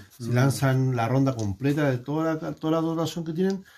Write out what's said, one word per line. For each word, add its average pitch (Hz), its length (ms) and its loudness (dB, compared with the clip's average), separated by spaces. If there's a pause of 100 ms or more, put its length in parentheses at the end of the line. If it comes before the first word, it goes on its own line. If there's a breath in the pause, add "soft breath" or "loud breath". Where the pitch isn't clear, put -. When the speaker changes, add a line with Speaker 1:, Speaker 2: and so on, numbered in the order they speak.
(180)
Speaker 1:
Si 123 100 -12
Speaker 2:
no. 117 60 -2
Speaker 1:
lanzan 131 640 2
la 113 120 0
ronda 135 280 2
completa 135 540 0
de 127 80 0
toda 156 380 -2
la, 156 200 -6
toda 160 180 -2
la 165 80 2
dotación 165 440 -2
que 165 80 -6
tienen, 190 320 0 (120 loud breath)